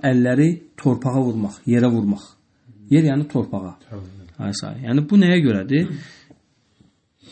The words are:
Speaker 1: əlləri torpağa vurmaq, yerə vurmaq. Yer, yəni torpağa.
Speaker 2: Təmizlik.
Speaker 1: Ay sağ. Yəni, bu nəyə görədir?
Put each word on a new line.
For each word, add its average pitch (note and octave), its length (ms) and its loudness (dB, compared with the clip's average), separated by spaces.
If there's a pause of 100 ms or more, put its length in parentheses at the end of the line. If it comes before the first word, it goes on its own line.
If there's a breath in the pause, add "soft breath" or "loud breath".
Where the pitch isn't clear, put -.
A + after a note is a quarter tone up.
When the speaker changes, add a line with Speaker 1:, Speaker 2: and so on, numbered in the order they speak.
Speaker 1:
əlləri B2+ 460 2 (240)
torpağa B2+ 440 -2
vurmaq, A2 460 -2
yerə A#2+ 260 2
vurmaq. G#2 380 -2 (560)
Yer, D#3 260 4
yəni C#3+ 160 0
torpağa. G2 540 -6
Speaker 2:
Təmizlik. F#2+ 560 -18
Speaker 1:
Ay G2+ 180 -6
sağ. G#2 240 -10
Yəni, C3 300 0
bu G3+ 100 2
nəyə F3+ 240 4
görədir? B2+ 480 0 (1400 loud breath)